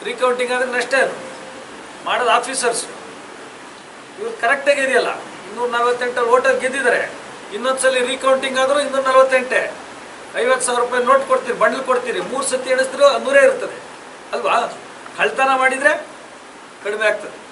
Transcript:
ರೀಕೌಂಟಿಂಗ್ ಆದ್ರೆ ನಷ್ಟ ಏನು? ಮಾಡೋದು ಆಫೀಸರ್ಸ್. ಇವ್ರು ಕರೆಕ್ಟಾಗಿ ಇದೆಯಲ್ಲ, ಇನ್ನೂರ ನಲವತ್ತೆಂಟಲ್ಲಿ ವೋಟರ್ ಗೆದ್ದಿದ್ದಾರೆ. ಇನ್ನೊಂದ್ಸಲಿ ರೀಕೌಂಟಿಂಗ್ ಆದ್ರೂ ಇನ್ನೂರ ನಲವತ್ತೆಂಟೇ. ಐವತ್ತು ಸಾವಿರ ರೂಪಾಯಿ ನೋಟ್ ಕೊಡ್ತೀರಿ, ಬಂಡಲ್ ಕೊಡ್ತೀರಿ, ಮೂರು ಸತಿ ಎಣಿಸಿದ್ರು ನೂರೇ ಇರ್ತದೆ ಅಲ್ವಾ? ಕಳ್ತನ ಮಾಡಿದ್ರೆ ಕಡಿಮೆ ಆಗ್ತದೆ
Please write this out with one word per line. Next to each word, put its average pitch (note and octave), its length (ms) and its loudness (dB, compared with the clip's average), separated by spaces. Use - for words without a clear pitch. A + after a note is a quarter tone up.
ರೀಕೌಂಟಿಂಗ್ B3 480 0
ಆದ್ರೆ B3 200 0
ನಷ್ಟ A#3+ 220 -2
ಏನು? - 340 0
ಮಾಡೋದು A3+ 240 0
ಆಫೀಸರ್ಸ್. A#3+ 560 0
ಇವ್ರು A3 220 -6
ಕರೆಕ್ಟಾಗಿ C#4 400 2
ಇದೆಯಲ್ಲ, B3+ 380 2
ಇನ್ನೂರ A#3 500 -6
ನಲವತ್ತೆಂಟಲ್ಲಿ A#3+ 600 0
ವೋಟರ್ C4 300 4
ಗೆದ್ದಿದ್ದಾರೆ. A#3 520 0
ಇನ್ನೊಂದ್ಸಲಿ B3+ 520 2
ರೀಕೌಂಟಿಂಗ್ C4 540 0
ಆದ್ರೂ C4+ 200 4
ಇನ್ನೂರ C4 280 0
ನಲವತ್ತೆಂಟೇ. C4 680 4
ಐವತ್ತು B3 300 2
ಸಾವಿರ A#3+ 160 2
ರೂಪಾಯಿ B3 220 0
ನೋಟ್ C4+ 240 4
ಕೊಡ್ತೀರಿ, - 320 0
ಬಂಡಲ್ B3 240 2
ಕೊಡ್ತೀರಿ, A#3+ 380 0
ಮೂರು C4 240 -4
ಸತಿ B3+ 240 -4
ಎಣಿಸಿದ್ರು C4 540 4
ನೂರೇ C#4 160 6
ಇರ್ತದೆ - 360 4
ಅಲ್ವಾ? G3+ 460 -2
ಕಳ್ತನ A3 400 2
ಮಾಡಿದ್ರೆ C4 500 2
ಕಡಿಮೆ G#3 220 -2
ಆಗ್ತದೆ - 460 -2